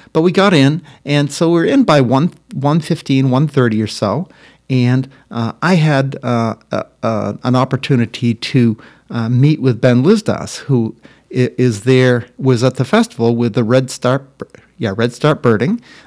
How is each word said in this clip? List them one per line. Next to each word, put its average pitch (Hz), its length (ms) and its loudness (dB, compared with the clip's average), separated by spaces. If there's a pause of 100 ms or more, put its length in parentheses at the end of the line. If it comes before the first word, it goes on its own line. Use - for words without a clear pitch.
(140)
but 160 80 2
we 175 100 2
got 196 220 4
in, 147 280 2 (240)
and 147 260 -2
so 165 180 -2
we 170 100 2
were 165 60 0
in 277 180 2
by 151 180 4
one, 131 300 0 (220)
one 143 260 -2
fifteen, 135 520 -2
one 139 160 2
thirty 117 340 0
or 107 60 -2
so, 110 400 -4 (420)
and, 127 400 0 (220)
uh, 117 300 -6
I 175 140 0
had, 139 480 0
uh, 117 320 -2 (160)
uh, 113 120 -4 (180)
uh, 104 320 -4 (100)
an 127 120 0
opportunity 127 800 -2
to, 117 420 0 (320)
uh, 113 200 -4
meet 135 320 2
with 123 200 2
Ben 127 220 4
Lizdas, 165 560 -2
who 117 360 -2 (360)
i-, 123 260 0
is 117 260 -2
there, 127 440 2 (100)
was 127 260 0
at 131 120 0
the 131 100 -2
festival 120 500 0
with 117 180 -2
the 123 100 0
Red 123 260 0
Start, 135 380 -2 (500)
yeah, 101 180 -4
Red 117 180 -2
Start - 280 0
Birding, 123 400 0 (260)